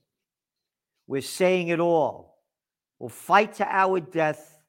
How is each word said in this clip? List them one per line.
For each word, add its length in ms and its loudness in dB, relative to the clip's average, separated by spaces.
We're 160 -4
saying 460 0
it 120 0
all. 640 -2
We'll 100 -12
fight 460 2
to 120 -4
our 340 0
death. 580 -4